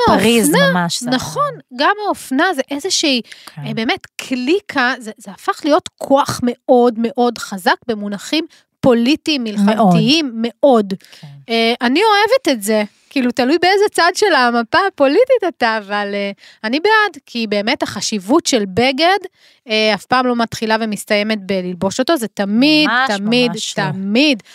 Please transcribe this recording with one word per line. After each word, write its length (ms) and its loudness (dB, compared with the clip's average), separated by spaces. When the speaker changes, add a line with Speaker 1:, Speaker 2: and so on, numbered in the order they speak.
Speaker 1:
בפריז 400 2
Speaker 2:
האופנה, 240 4
Speaker 1:
ממש 280 -2
זה 100 -8
היה. 60 0
Speaker 2:
נכון, 340 -4
גם 160 2
האופנה 380 -2
זה 160 -4
איזושהי, 500 -2
Speaker 1:
כן. 120 -14
Speaker 2:
אה, 80 -8
באמת, 320 -4
קליקה, 840 -2
זה, 180 -14
זה 140 -20
הפך 340 -8
להיות 240 0
כוח 440 0
מאוד 560 2
מאוד 400 -2
חזק 380 -2
במונחים 580 -4
פוליטיים, 640 2
Speaker 1:
מאוד. 160 -6
Speaker 2:
מלחמתיים, 760 2
מאוד. 600 0
Speaker 1:
כן. 60 -20
Speaker 2:
אה, 320 0
אני 240 2
אוהבת 540 2
את 40 -10
זה, 200 0
כאילו, 200 -2
תלוי 280 0
באיזה 340 2
צד 220 2
של 200 2
המפה 440 2
הפוליטית 600 2
אתה, 300 -2
אבל, 360 -4
אה, 160 -4
אני 160 -2
בעד, 460 2
כי 200 -4
באמת 360 -2
החשיבות 640 -2
של 180 0
בגד, 540 2
אה, 260 2
אף 100 -6
פעם 220 0
לא 100 0
מתחילה 440 -2
ומסתיימת 680 -2
בללבוש 540 -4
אותו, 160 0
זה 120 -6
תמיד, 600 2
Speaker 1:
ממש, 200 0
Speaker 2:
תמיד, 400 0
Speaker 1:
ממש 280 -8
לא. 60 -2
Speaker 2:
תמיד, 580 0